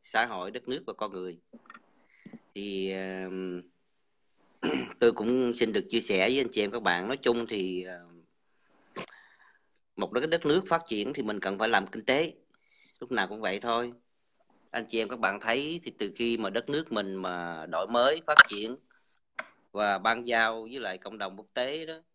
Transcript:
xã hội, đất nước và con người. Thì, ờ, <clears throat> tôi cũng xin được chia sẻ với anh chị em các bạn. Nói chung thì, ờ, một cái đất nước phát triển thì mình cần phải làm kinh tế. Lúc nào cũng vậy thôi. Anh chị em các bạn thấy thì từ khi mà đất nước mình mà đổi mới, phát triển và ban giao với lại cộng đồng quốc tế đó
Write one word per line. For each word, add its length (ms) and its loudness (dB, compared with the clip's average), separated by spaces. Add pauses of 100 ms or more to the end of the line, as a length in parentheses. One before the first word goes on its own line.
xã 240 0
hội, 240 -6
đất 180 -10
nước 180 -4
và 60 -8
con 200 -4
người. 260 -8 (1160)
Thì, 380 -4
ờ, 380 -6 (1300)
<clears throat> 400 -4
tôi 120 8
cũng 440 2
xin 160 0
được 180 0
chia 100 2
sẻ 280 2
với 120 2
anh 120 0
chị 100 0
em 80 0
các 120 -6
bạn. 260 2
Nói 80 -2
chung 320 2
thì, 340 -2
ờ, 240 -12 (1900)
một 180 -2
cái 120 2
đất 200 0
nước 220 6
phát 200 2
triển 240 -2
thì 100 -4
mình 180 -2
cần 180 -2
phải 100 2
làm 180 4
kinh 180 -12
tế. 280 2 (680)
Lúc 120 -8
nào 160 0
cũng 120 -8
vậy 200 -2
thôi. 320 0 (760)
Anh 180 -4
chị 100 0
em 100 0
các 120 -6
bạn 200 0
thấy 440 -2
thì 140 -10
từ 180 -4
khi 200 2
mà 140 -2
đất 180 -4
nước 240 -2
mình 220 -2
mà 520 -6
đổi 200 -2
mới, 400 4
phát 120 6 (100)
triển 280 -6 (960)
và 260 4
ban 300 2
giao 340 4
với 180 -10
lại 180 -4
cộng 200 -12
đồng 180 -6
quốc 180 -18
tế 320 -4
đó 80 -10 (200)